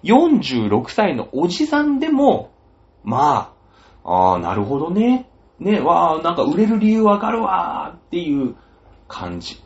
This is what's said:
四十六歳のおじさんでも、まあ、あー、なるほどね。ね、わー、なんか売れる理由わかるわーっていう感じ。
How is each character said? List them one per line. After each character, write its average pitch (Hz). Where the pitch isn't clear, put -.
四 269
十 127
六 -
歳 196
の -
お 156
じ 175
さ 294
ん 294
で 311
も、 269
ま 127
あ、 92
あ -
ー、 -
な 87
る 104
ほ 135
ど 156
ね。 240
ね、 202
わ 160
ー、 156
な 170
ん -
か 139
売 156
れ 214
る 220
理 214
由 220
わ 208
か 214
る 226
わ 170
ー -
っ -
て 175
い 147
う 127
感 87
じ。 -